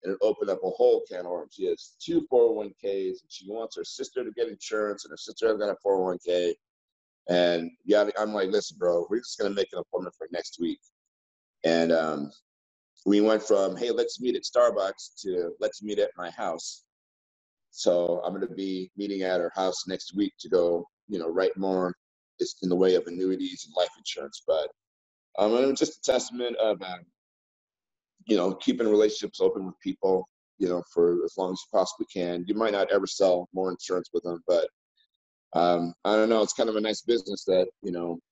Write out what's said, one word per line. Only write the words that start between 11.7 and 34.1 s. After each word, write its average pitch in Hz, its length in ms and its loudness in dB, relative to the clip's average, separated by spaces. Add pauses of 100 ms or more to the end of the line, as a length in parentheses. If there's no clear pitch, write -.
um, 78 380 0 (760)
we 101 160 4
went 107 220 4
from, 95 340 2
"Hey, 120 140 -2
let's 117 300 -2
meet 120 160 -2
at - 80 -8
Starbucks," 104 800 0
to, 90 380 -4
"Let's 107 220 -4
meet 104 160 -4
at 101 180 0
my 87 140 -8
house." 87 540 -8 (880)
So 87 520 2
I'm 92 80 -4
gonna 95 140 -6
be 92 500 -8
meeting 98 260 -6
at 92 180 0
her 85 140 -4
house 95 320 -2
next 92 280 -10
week 98 240 -2
to 87 100 -16
go, 87 380 2 (220)
you 101 100 -6
know, 82 100 -4
write 92 300 0
more 92 360 -2 (440)
is-, - 240 -4
in 90 80 -2
the 90 60 2
way 92 180 6
of 85 140 2
annuities 92 580 -4
and 76 80 -20
life 90 240 0
insurance. - 480 -12
But, 80 240 0 (680)
um, 104 160 2
it 127 140 4
was 135 140 0
just 151 180 -2
a - 140 0
testament 120 440 -2
of, 107 240 2
um, 90 240 -10 (1200)
you 107 100 2
know, 92 180 2
keeping 123 340 0
relationships 107 520 2
open 92 260 0
with 90 160 -14
people, 92 460 0 (300)
you 95 100 0
know, 87 140 -2 (100)
for 87 320 2
as 85 120 -8
long 92 160 -2
as 90 80 -8
you - 180 -2
possibly - 340 -2
can. 87 340 -4
You 101 80 -2
might 110 180 0
not 98 180 2
ever 95 160 2
sell 92 480 2
more 92 160 -2
insurance 90 420 -4